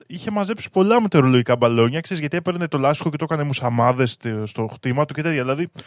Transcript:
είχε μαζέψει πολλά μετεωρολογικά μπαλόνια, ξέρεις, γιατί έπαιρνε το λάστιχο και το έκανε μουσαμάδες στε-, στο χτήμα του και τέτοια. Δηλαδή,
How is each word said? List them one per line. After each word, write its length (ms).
είχε 240
μαζέψει 380
πολλά 320
μετεωρολογικά 540
μπαλόνια, 460
ξέρεις, 200
γιατί 160
έπαιρνε 300
το 100
λάστιχο 320
και 80
το 60
έκανε 200
μουσαμάδες 680
στε-, 340
στο 220
χτήμα 380
του 80
και 80
τέτοια. 200
Δηλαδή, 260